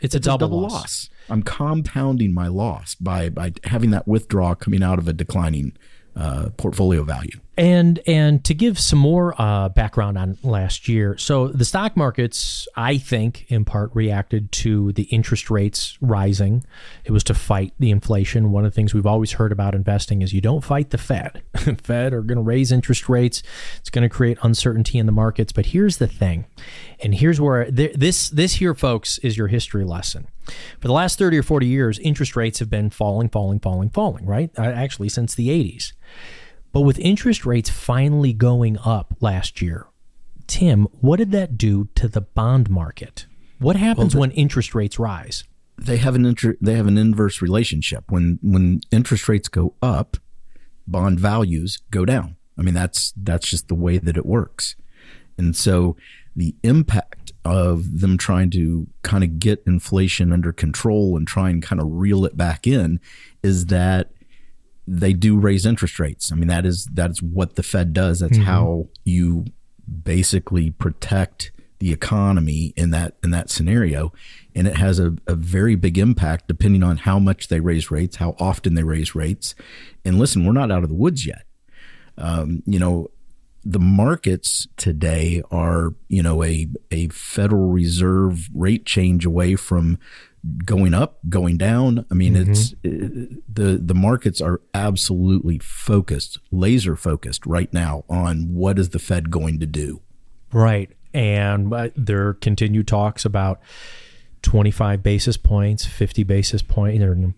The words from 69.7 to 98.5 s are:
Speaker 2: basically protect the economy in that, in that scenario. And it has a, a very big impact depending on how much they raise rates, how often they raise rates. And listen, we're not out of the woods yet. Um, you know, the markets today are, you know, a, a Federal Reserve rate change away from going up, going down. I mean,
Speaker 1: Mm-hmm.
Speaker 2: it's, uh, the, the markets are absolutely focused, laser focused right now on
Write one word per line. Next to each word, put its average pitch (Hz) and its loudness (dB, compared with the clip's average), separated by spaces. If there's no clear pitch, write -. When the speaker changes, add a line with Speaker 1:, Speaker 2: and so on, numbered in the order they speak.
Speaker 2:
basically 87 0
protect - -4
the 90 0
economy 82 0
in 85 0
that, 82 -2
in 87 0
that 85 -2
scenario. 82 0
And 90 2
it 73 0
has 92 2
a, 85 2
a 90 -2
very 92 2
big 87 0
impact 95 2
depending 95 4
on 87 2
how 98 2
much 98 2
they 82 0
raise 82 0
rates, 82 -2
how 85 -4
often 87 0
they 82 0
raise 78 -2
rates. 82 -4
And 92 4
listen, 101 2
we're 101 4
not 127 2
out 90 2
of 78 -2
the 78 -4
woods 135 0
yet. - -10
Um, 82 -4
you 98 0
know, 87 0
the 98 0
markets 98 2
today 82 0
are, 82 0
you 92 2
know, 82 2
a, 80 -2
a 82 -2
Federal 101 0
Reserve 90 2
rate 98 0
change 90 2
away 87 2
from 85 0
going 92 4
up, 123 0
going 87 2
down. 117 2
I 90 0
mean, 92 4
Speaker 1:
Mm-hmm. 92 4
Speaker 2:
it's, 110 2
uh, 120 -8
the, 101 2
the 87 0
markets 101 2
are 87 0
absolutely 92 0
focused, - -2
laser 95 2
focused 73 -6
right 85 -2
now 80 -2
on 85 -2